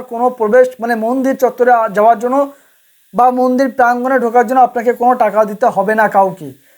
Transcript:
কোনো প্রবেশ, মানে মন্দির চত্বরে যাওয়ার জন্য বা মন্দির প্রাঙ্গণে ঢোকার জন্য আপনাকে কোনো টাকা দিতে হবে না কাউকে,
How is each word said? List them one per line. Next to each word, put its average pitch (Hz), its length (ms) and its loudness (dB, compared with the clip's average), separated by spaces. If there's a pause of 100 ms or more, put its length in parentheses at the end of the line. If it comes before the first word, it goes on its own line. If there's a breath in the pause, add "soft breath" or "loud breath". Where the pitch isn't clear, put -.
কোনো 240 280 -4
প্রবেশ, 247 360 2 (140)
মানে 233 140 -4
মন্দির 247 480 -2
চত্বরে 247 300 0 (240)
যাওয়ার 220 220 2
জন্য 247 180 -4 (800 soft breath)
বা 240 160 2
মন্দির 254 380 0 (100)
প্রাঙ্গণে 247 400 0
ঢোকার 233 300 0
জন্য 262 120 2
আপনাকে 240 320 0
কোনো 240 220 0
টাকা 214 300 0
দিতে 208 220 -2
হবে 196 280 -2
না 220 140 2
কাউকে, 190 400 -2 (300 soft breath)